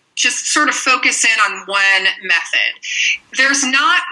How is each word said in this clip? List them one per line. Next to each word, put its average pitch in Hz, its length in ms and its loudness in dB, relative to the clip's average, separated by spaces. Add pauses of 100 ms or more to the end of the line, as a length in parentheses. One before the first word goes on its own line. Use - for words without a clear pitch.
(140)
just - 320 -4
sort 302 220 0
of 240 80 -2
focus 254 480 0
in 226 160 2
on 190 260 -2
one 196 380 2 (180)
method. 156 480 0 (640)
There's 269 280 2
not 302 480 2